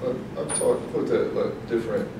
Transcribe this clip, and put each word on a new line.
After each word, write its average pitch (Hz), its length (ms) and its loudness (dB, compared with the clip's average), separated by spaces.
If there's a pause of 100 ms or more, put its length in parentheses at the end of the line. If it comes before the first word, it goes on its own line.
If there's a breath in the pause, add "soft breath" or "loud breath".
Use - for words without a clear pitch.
I've, - 340 -4
I've - 200 -2
talked, - 360 2
looked - 160 0
at, - 240 4
like, - 340 -2
different 110 380 0 (140)